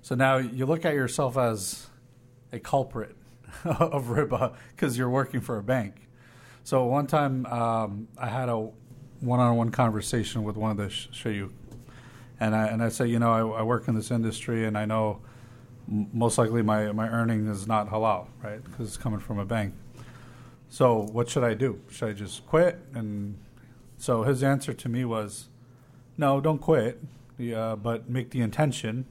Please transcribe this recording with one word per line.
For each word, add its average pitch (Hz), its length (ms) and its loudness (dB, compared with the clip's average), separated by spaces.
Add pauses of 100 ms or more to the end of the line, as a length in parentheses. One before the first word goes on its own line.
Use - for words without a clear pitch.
So - 120 -4
now 131 240 4
you 127 280 -2
look 160 180 0
at 160 100 2
yourself 131 420 0
as 110 520 -2 (640)
a 120 60 -8
culprit 123 580 -2 (240)
<laughs> - 240 -18
of 156 420 2
riba 123 480 0 (220)
'cause 123 200 0
you're 123 140 0
working 135 300 0
for 120 180 -4
a 101 40 -6
bank. 107 460 -2 (560)
So 131 220 2
one 135 200 2
time, 135 400 2
um, 113 640 0 (100)
I 123 100 -4
had 123 200 -2
a 110 220 -2 (500)
one-on-one 120 500 4
conversation 110 760 0
with 104 120 -4
one 107 140 0
of 104 60 0
the 101 140 -2
sh-, - 220 -8
shayukh, 101 400 -4 (880)
and 110 140 2
I, 110 140 4
and 110 140 0
I 113 60 2
said, 120 220 0
"You 117 80 4
know, 117 140 6 (220)
I, 113 60 -2
I - 20 2
work 120 260 0
in 117 60 2
this 110 160 -2
industry, 113 560 0
and 107 120 0
I 107 60 0
know 107 360 0 (720)
m-, 104 220 0
most 117 260 2
likely 117 240 4
my, 107 300 2
my 110 160 0
earning 113 400 2
is 101 180 -4
not 107 240 2
halal, 107 360 0 (160)
right, 107 180 -8 (160)
'cause 117 100 -6
it's 107 100 -10
coming 107 240 -2
from 104 180 -6
a 101 60 -2
bank. 104 300 -2 (960)
So 117 420 4
what 117 160 0
should 127 160 2
I 113 100 4
do? 117 260 0 (100)
Should - 200 -4
I - 20 -6
just 101 340 -10
quit?" 170 320 4 (160)
And 104 440 -6 (580)
so 117 260 0
his 127 200 2
answer 139 300 0
to - 160 -8
me 123 160 -2
was, 110 440 -6 (680)
"No, 139 240 4
don't 151 200 2
quit, 127 420 2 (360)
yeah, 113 360 -2
but 113 340 -4
make 123 220 -4
the 127 100 -2
intention 120 720 0